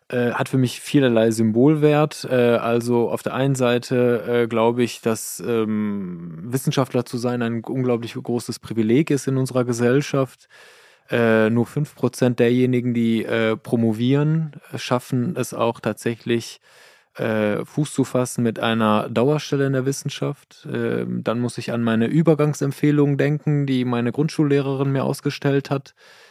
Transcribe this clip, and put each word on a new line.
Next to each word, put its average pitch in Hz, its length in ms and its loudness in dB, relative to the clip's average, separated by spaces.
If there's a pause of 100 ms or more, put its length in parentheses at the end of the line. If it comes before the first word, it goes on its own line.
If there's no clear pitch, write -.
äh, 120 240 -2
hat - 160 -4
für 135 100 0
mich 123 220 0
vielerlei 117 500 4
Symbolwert. 147 1000 2
Äh, 131 40 -2 (220)
also 117 540 0
auf - 120 -4
der - 120 -6
einen 135 200 0
Seite, 120 920 0
äh, - 40 -2
glaube 117 340 2
ich, 120 200 -4
dass, - 440 -4
ähm, 101 960 -4
Wissenschaftler 127 600 -2
zu - 140 -8
sein 120 240 -4
ein 117 220 -4
unglaublich 120 500 -4
großes 120 460 -6
Privileg 113 500 2
ist 143 180 -2
in 135 80 0
unserer 127 280 -2
Gesellschaft. 123 840 -2 (640)
Äh, 110 400 4
nur 117 160 2
fünf - 300 -6
Prozent 123 420 0
derjenigen, 123 560 2
die, 113 300 2
äh, 113 320 0
promovieren, 139 960 0 (240)
schaffen 123 600 -2
es 123 180 -4
auch 117 260 -2
tatsächlich, 117 800 -4 (560)
äh, 107 480 -2
Fuß - 280 -4
zu 131 120 0
fassen 127 400 -2
mit 113 160 -2
einer 113 480 2
Dauerstelle 139 580 0
in 135 60 -2
der 131 140 -2
Wissenschaft. - 840 -8
Ähm, 120 520 -4
dann 113 160 -2
muss 120 180 -4
ich 120 140 -8
an 120 100 -2
meine 113 240 2
Übergangsempfehlungen 147 1120 2
denken, 143 480 0
die 127 180 0
meine 120 280 0
Grundschullehrerin 139 800 0
mir 135 100 0
ausgestellt 139 680 -2
hat. 143 260 -6 (340)